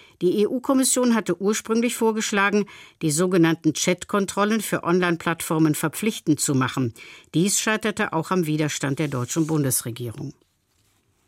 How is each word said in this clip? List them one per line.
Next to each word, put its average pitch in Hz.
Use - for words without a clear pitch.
Die 190
E-U-Kommission 254
hatte 190
ursprünglich 226
vorgeschlagen, 208
die 156
sogenannten 165
Chat-Kontrollen 202
für -
Online-Plattformen 165
verpflichtend 170
zu -
machen. 127
Dies 185
scheiterte 214
auch 160
am 185
Widerstand 151
der 156
deutschen 139
Bundesregierung. 127